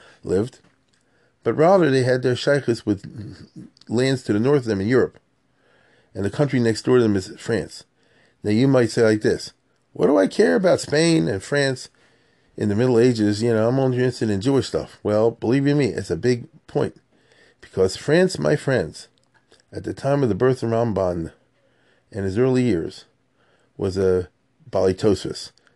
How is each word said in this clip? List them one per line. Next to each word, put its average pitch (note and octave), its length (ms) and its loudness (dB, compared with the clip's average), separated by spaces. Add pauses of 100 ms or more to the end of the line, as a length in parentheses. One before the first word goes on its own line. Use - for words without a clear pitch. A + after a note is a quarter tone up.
(240)
lived, G#2 380 -4 (800)
but A#2 100 0
rather E3 380 4
they C3 100 2
had B2+ 220 0
their B2+ 120 0
shaykhs C3 500 -2
with - 640 -8 (360)
lands C3 360 -2
to A2 100 -2
the G2+ 60 0
north C#3 220 2
of A#2 40 -10
them G#2 160 -2
in G2 60 -2
Europe, B2 320 0 (960)
and G2 100 -6
the G2+ 60 -4
country C#3 280 -2
next A2+ 220 0
door B2+ 160 2
to A#2+ 60 4
them G#2+ 120 2
is F#2+ 220 -4
France. - 460 -6 (580)
Now G#2 100 -2
you A#2+ 160 2
might B2+ 220 4
say A#2+ 140 2
like G#2+ 180 4
this, G2 320 -2 (400)
"What - 140 0
do C#4 100 4
I F#3+ 100 4
care B3 280 2
about F3+ 240 2
Spain D#3+ 480 0
and G2 160 -6
France C#3 460 -2 (640)
in G#2+ 140 -2
the G2+ 60 0
Middle B2 220 2
Ages? A2 460 2
You A#2+ 100 2
know, A2 140 2
I'm B2+ 100 0
only C3 200 0
interested B2 340 -2
in G2 100 -2
Jewish C3 280 0
stuff." - 340 -8
Well, G#2+ 280 2
believe C3 360 0
you C#3+ 80 2
me, C#3+ 120 2
it's G2 220 -6
a F2 60 -4
big B2 320 -2 (200)
point, - 280 -4 (640)
because - 380 -2
France, F3+ 420 0
my D3+ 160 0
friends, A2+ 540 -4 (640)
at G2 100 -12
the F#2 100 -8
time C#3 300 -2
of B2 60 2
the G2 60 0
birth B2 280 0
of A#2+ 60 -2
Ramban F#2+ 640 -2 (800)
in G2+ 120 -8
his F#2+ 140 -4
early B2+ 260 2
years, F2 420 -4 (680)
was F#2+ 220 -4
a F#2 320 0 (400)
Bali F#2+ 240 2
Tosfos, - 580 -2 (240)